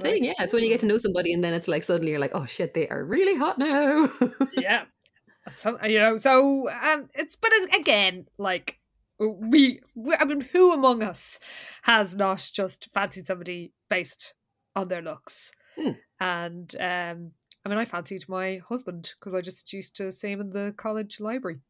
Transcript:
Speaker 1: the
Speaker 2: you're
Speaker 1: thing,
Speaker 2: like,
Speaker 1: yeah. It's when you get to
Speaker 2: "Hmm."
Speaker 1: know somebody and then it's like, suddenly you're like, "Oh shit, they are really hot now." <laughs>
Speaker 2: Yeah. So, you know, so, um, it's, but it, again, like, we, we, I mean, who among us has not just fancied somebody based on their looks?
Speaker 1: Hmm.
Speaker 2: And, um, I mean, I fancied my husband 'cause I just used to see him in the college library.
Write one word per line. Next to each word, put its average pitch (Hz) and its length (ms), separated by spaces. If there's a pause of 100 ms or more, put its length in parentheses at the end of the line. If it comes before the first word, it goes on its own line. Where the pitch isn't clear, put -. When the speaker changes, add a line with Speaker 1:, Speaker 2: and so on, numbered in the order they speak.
Speaker 1:
the - 40
Speaker 2:
you're - 80
Speaker 1:
thing, 370 120
Speaker 2:
like, 320 140
Speaker 1:
yeah. - 60
It's 180 100
when 233 100
you 226 60
get 233 100
to 226 60
Speaker 2:
"Hmm." - 20
Speaker 1:
know 214 100
somebody 175 340
and 175 120
then 170 100
it's 170 140
like, 165 160
suddenly 165 260
you're 151 100
like, 139 140
"Oh 147 120
shit, - 280
they 165 140
are 143 160
really 349 340
hot 302 200
now." 294 520 (100)
<laughs> 254 360
Speaker 2:
Yeah. 220 300 (680)
So, 226 300
you 214 160
know, 220 160
so, 269 540
um, 277 440
it's, 302 220
but 440 160
it, 381 280
again, 196 460 (120)
like, 185 420 (400)
we, 226 600 (140)
we, 247 220
I 311 80
mean, 285 160
who 359 320
among 262 320
us - 340 (440)
has 208 340
not 190 360
just - 400
fancied 190 340
somebody 175 460 (160)
based - 460 (420)
on 190 120
their 175 140
looks? - 500 (260)
Speaker 1:
Hmm. 311 120 (300)
Speaker 2:
And, 175 600
um, 175 520 (320)
I - 40
mean, 202 100
I 226 60
fancied 180 440
my 190 280
husband 180 640
'cause 185 140
I 185 80
just - 300
used 196 240
to 190 160
see 202 200
him 202 80
in 202 100
the 202 260
college 214 440
library. 214 500